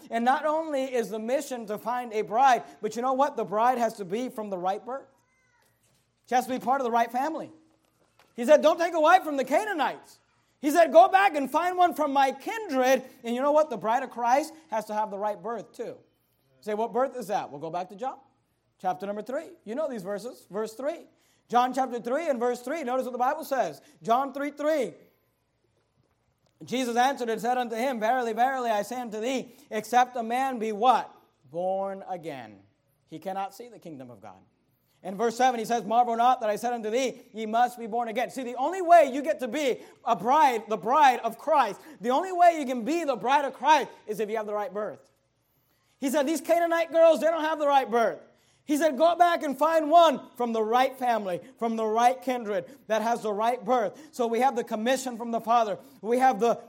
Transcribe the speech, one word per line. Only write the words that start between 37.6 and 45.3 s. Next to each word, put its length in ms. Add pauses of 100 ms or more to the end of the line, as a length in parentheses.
be 100
born 200
again." 220
See, 140
the 120
only 260
way 300
you 100
get 200
to 80
be 320 (240)
a 100
bride, 540
the 80
bride 420
of 180
Christ, 440 (180)
the 120
only 200
way 280
you 60
can 200
be 180
the 140
bride 260
of 100
Christ 360 (180)
is 140
if 80
you 80
have 80
the 80
right 200
birth. 380 (880)